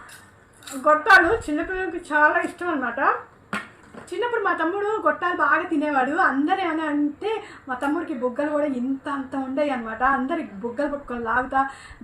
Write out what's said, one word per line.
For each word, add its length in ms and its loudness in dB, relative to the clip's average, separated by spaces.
గొట్టాలు 580 6
చిన్నపిల్లలకి 640 -2
చాలా 440 2
ఇష్టం 280 -4
అనమాట. 480 0
చిన్నప్పుడు 280 -2
మా 120 2
తమ్ముడు 320 -2
గొట్టాలు 500 0
బాగా 260 2
తినేవాడు. 540 0
అందరు 440 2
ఏమైనా 240 -2
అంటే 580 -2
మా 60 -4
తమ్ముడికి 400 -2
బుగ్గలు 360 -2
కూడా 160 2
ఇంత 420 -2
అంత 280 -6
ఉండేవి 340 0
అనమాట. 320 -4
అందరి 400 2
బుగ్గలు 500 -4
పట్టుకొని 320 -6
లాగుతా, 460 0